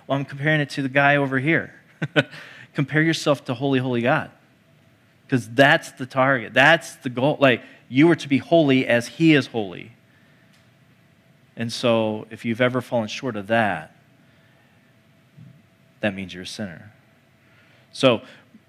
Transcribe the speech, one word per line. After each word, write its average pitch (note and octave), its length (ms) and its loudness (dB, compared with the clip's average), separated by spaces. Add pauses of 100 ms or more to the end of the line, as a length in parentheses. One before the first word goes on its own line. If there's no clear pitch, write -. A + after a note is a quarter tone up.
"Well, C3+ 120 -2
I'm C#3+ 60 -4
comparing D3 360 -2
it C#3+ 100 -6
to D3 120 -6
the C3+ 60 -4
guy C#3+ 280 4
over C3+ 220 -2
here." C3 360 -2 (420)
<laughs> - 580 -6
Compare D3+ 280 -2
yourself D#3 420 0
to - 80 -8
holy, C3 260 -2
holy B2+ 220 -2
God. B2+ 300 0 (1000)
'Cause A2+ 220 -4
that's C#3 420 2
the C3 140 -12
target. B2+ 480 -2
That's D3+ 400 4
the - 160 -8
goal. B2+ 280 0
Like, B2+ 240 4 (280)
you C#3+ 200 6
are D#3 60 4
to - 120 -14
be C#3 100 2
holy C3+ 480 2
as A#2+ 200 0
he D#3+ 280 4
is C3+ 140 2
holy. G#2+ 440 -10 (1600)
And A#2 140 -8
so A2 600 -2
if A2+ 160 -12
you've A#2 160 -2
ever B2 180 0
fallen A#2 280 -4
short A#2+ 280 -10
of G2 120 -10
that, G2+ 460 -2 (2000)
that G#2 140 -2
means F#2 180 -10
you're F2+ 120 -14
a - 20 -14
sinner. G2+ 440 -12 (1000)
So B2 300 2 (460)